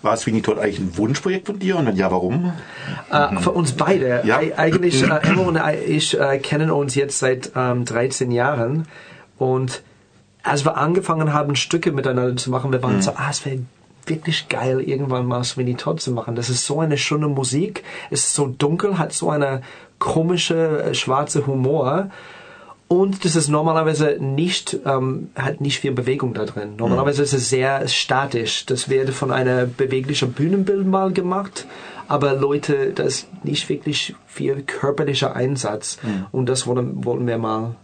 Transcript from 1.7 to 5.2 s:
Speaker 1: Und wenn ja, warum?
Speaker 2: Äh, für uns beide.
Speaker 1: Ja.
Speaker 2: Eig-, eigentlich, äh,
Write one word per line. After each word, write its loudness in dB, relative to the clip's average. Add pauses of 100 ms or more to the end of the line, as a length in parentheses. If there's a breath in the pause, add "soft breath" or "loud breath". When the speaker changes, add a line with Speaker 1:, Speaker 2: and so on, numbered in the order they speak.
Speaker 1:
Und 2
wenn 0
ja, 2
warum? 0 (580 loud breath)
Speaker 2:
Äh, 2
für 2
uns 2
beide. 2
Speaker 1:
Ja. 4
Speaker 2:
Eig-, 0
eigentlich, 4
äh, 4